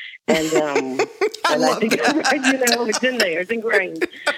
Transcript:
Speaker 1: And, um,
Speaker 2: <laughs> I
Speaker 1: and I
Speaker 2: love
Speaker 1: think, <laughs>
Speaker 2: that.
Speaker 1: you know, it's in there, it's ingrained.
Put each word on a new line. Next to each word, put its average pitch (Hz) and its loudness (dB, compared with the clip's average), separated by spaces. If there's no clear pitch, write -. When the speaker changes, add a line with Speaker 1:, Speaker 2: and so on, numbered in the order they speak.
Speaker 1:
And, 156 0
um, 202 0
Speaker 2:
<laughs> - -4
I 302 4
Speaker 1:
and - 2
I - 6
Speaker 2:
love - 0
Speaker 1:
think, 226 0
<laughs> - -
Speaker 2:
that. 269 2
Speaker 1:
you 262 2
know, 233 -2
it's 214 -2
in 254 0
there, 180 0
it's 185 -6
ingrained. 196 -2